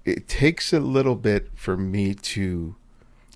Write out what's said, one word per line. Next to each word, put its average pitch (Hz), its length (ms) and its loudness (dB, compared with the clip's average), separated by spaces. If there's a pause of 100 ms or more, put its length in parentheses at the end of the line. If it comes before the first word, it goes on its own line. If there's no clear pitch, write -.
it - 240 -2
takes - 460 0
a 160 60 6
little 131 360 2
bit 104 380 0
for 92 240 -4
me 98 380 0
to 90 600 -4 (600)